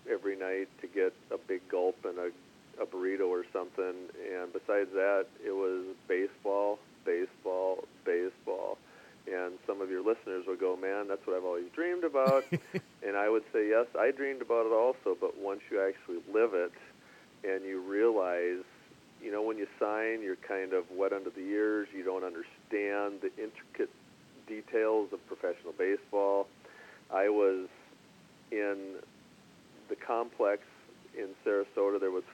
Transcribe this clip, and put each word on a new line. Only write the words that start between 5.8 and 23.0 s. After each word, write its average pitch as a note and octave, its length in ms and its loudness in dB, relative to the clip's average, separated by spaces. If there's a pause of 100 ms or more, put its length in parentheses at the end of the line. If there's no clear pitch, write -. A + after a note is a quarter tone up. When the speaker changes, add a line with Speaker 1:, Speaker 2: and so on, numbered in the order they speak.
Speaker 1:
baseball, G2+ 720 0 (260)
baseball, F#2 800 -2 (200)
baseball. F#2 720 -2 (520)
And F2+ 360 -4
some G2+ 160 -2
of F#2 80 -4
your F#2 120 -2
listeners F#2+ 440 0
would F#2 140 -4
go, F#2 160 2
"Man, G2 320 -4
that's G2 180 -6
what F#2 100 0
I've F2+ 80 -2
always F2 300 -4
dreamed F3 300 -2
about." C3+ 460 4
Speaker 2:
<laughs> F3 60 0 (500)
Speaker 1:
And G2+ 100 -2
I G2+ 120 2
would A2 240 2
say, G#2+ 160 2
"Yes, A2+ 180 4 (100)
I A#2 140 4
dreamed C3+ 320 -4
about A#2 240 2
it A2+ 60 2
also," A2+ 480 2
but F2+ 180 -2
once G2 220 -4 (100)
you G#2 100 0
actually F#2+ 400 -2 (120)
live A2 220 4
it F2 180 0 (720)
and F#2+ 200 -2
you F#2+ 160 -6
realize, F#2 840 2 (580)
you A2 80 -8
know, G#2 120 -2
when A2 140 -2
you G2+ 120 -4 (100)
sign, A2 420 0
you're F#2 160 -4
kind F#2+ 360 -4
of F2 180 0
wet G2 220 0
under F#2+ 180 -2
the F#2+ 120 -10
ears. G#2 520 0
You F#2+ 80 -8
don't F#2 220 -2
understand G2+ 960 -4